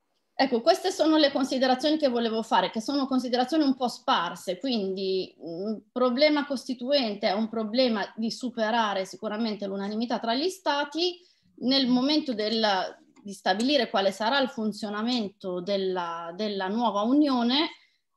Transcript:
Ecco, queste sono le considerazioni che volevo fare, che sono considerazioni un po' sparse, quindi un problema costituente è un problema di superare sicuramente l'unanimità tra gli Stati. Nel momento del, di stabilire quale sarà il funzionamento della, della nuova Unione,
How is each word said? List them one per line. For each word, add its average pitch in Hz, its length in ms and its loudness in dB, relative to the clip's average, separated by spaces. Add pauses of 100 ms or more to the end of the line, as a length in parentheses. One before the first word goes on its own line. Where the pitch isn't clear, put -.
(340)
Ecco, 269 260 2
queste 370 300 4
sono 311 280 4
le 285 120 4
considerazioni 262 680 2
che 294 100 2
volevo 226 340 0
fare, 185 280 2
che 226 100 -6
sono 277 260 -2
considerazioni 254 560 2
un 269 140 2
po' 254 100 -2
sparse, 180 720 -2
quindi 190 800 -2
un 190 440 -8 (100)
problema 277 540 2
costituente 240 840 -2
è 185 40 2
un 220 160 0
problema 220 680 0
di 220 140 -4
superare 220 760 -2
sicuramente 208 640 -4
l'unanimità 208 520 -4
tra 233 160 -2
gli 302 140 -2
Stati. 320 720 -2 (380)
Nel 269 280 2
momento 269 480 2
del, 214 300 0 (580)
di 202 100 -14
stabilire 233 560 2
quale 196 220 2
sarà 226 300 0
il 262 80 2
funzionamento 208 1120 -4
della, 175 760 -2
della 196 320 -4
nuova 208 360 0
Unione, 269 640 2 (480)